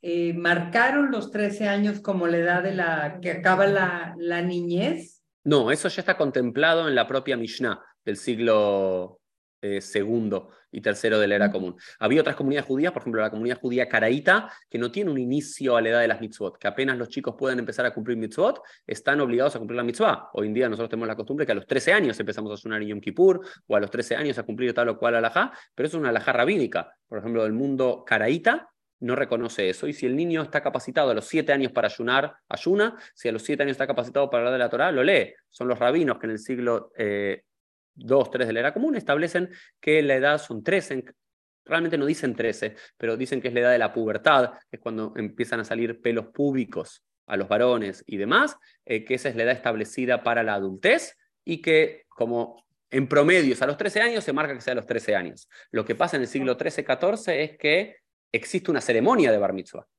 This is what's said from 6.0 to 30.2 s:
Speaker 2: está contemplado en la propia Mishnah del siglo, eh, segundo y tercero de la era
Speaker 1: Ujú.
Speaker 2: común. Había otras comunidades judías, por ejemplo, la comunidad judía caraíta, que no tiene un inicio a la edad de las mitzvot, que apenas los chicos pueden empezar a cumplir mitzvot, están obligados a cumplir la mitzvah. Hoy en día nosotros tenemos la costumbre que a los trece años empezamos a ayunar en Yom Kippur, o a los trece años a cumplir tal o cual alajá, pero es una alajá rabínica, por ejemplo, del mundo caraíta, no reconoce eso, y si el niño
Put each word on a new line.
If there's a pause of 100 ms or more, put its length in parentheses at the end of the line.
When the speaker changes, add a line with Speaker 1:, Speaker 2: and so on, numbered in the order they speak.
Speaker 2:
está
contemplado
en
la
propia
Mishnah (220)
del
siglo, (400)
eh,
segundo (220)
y
tercero
de
la
era
Speaker 1:
Ujú.
Speaker 2:
común. (240)
Había
otras
comunidades
judías,
por
ejemplo,
la
comunidad
judía
caraíta, (160)
que
no
tiene
un
inicio
a
la
edad
de
las
mitzvot,
que
apenas
los
chicos
pueden
empezar
a
cumplir
mitzvot, (280)
están
obligados
a
cumplir
la
mitzvah.
Hoy
en
día
nosotros
tenemos
la
costumbre
que
a
los
trece
años
empezamos
a
ayunar
en
Yom
Kippur, (220)
o
a
los
trece
años
a
cumplir
tal
o
cual
alajá, (240)
pero
es
una
alajá
rabínica, (120)
por
ejemplo,
del
mundo
caraíta, (340)
no
reconoce
eso,
y
si
el
niño